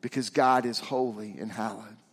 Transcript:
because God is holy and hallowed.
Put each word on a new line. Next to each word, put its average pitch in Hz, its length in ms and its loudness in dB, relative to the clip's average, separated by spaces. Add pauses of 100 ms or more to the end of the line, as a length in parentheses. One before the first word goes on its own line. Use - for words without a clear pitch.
because 120 280 -4
God 127 380 4
is 117 140 -4
holy 107 580 -4
and 107 120 -8
hallowed. 107 460 -8 (160)